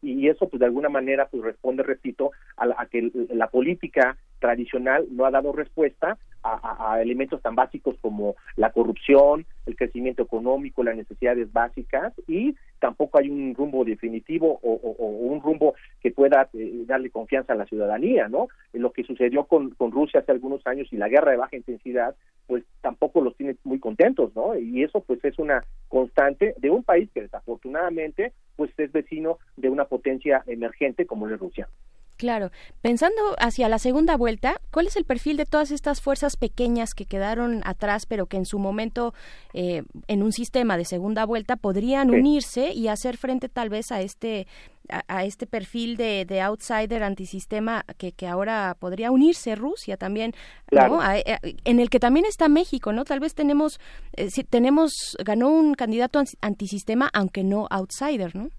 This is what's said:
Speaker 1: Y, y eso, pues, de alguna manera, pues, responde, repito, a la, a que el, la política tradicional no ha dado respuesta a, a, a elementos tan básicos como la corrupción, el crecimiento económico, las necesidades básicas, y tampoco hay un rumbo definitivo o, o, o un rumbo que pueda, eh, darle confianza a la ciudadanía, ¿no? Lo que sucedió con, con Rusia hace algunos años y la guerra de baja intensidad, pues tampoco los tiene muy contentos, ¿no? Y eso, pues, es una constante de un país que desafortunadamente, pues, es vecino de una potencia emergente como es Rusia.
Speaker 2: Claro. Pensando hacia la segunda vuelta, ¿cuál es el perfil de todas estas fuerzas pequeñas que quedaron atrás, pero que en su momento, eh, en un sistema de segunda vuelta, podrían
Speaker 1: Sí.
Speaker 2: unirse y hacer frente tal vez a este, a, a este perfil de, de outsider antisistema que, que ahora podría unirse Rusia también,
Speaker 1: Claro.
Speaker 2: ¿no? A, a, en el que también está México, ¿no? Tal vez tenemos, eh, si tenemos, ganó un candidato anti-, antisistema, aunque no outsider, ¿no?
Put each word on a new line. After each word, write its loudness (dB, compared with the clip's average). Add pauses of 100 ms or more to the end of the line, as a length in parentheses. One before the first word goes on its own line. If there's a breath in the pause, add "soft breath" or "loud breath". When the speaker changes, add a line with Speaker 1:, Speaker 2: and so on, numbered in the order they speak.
Speaker 1:
Y, -4
y 2
eso, 2
pues, -4
de 6
alguna 0
manera, 0
pues, -6
responde, -4
repito, -4 (260 soft breath)
a 0
la, 0
a -6
que -4
el, -4
la 0
política 0 (200)
tradicional 0
no 0
ha 4
dado 2
respuesta -2 (240)
a, -2
a, -4
a 2
elementos -4
tan -4
básicos 0
como -4 (220 loud breath)
la 2
corrupción, 6 (200)
el -8
crecimiento -4
económico, -2
las 0
necesidades -2
básicas, -2 (160)
y -2 (240 soft breath)
tampoco 0
hay 4
un -4
rumbo 0
definitivo -2
o, 2
o, -4
o -2
un -4
rumbo 2 (260 soft breath)
que 0
pueda, 6
eh, -8
darle -2
confianza -2
a 2
la -4
ciudadanía, 0
¿no? -2 (240 soft breath)
Lo -2
que -6
sucedió 0
con, 2
con -2
Rusia 2
hace 0
algunos -2
años -4
y -8
la -2
guerra 6
de 2
baja -6
intensidad, -4 (320)
pues -4 (160)
tampoco 0
los -2
tiene -6
muy -4
contentos, 2
¿no? -4
Y -4
eso, -2
pues, -6
es -2
una 0 (260)
constante 2
de 0
un 2
país 2
que -6
desafortunadamente, -6 (240)
pues, -4
es -2
vecino -4 (180)
de -2
una 0
potencia 0
emergente -4
como -6
es -6
Rusia. -10 (480)
Speaker 2:
Claro. -4 (320 loud breath)
Pensando 2 (160)
hacia 2
la 2
segunda 4
vuelta, 0 (100)
¿cuál 2
es -2
el 0
perfil -2
de 0
todas 2
estas -2
fuerzas 0
pequeñas -2
que -10
quedaron -2
atrás, -2
pero -2
que -6
en -2
su -4
momento, -2 (400 loud breath)
eh, -4 (220)
en 0
un 2
sistema 0
de -2
segunda -2
vuelta, -2
podrían 2
Speaker 1:
Sí. 8
Speaker 2:
unirse 2
y -2
hacer -4
frente -4
tal -6
vez -6
a -4
este, -6 (440 soft breath)
a, -6
a -2
este -8
perfil -6
de, -2
de -2
outsider -2
antisistema -4 (100)
que, -10
que -10
ahora -2
podría -4
unirse 4
Rusia -6
también, -4 (320 loud breath)
Speaker 1:
Claro. 6
Speaker 2:
¿no? 4
A, 2
a, 0 (260)
en 6
el 4
que 4
también 4
está 2
México, 2
¿no? -2
Tal -2
vez -4
tenemos, 2 (340 loud breath)
eh, -4
si -4
tenemos, 2
ganó 2
un 6
candidato 0
anti-, 0
antisistema, 0
aunque 0
no 0
outsider, -4
¿no? -8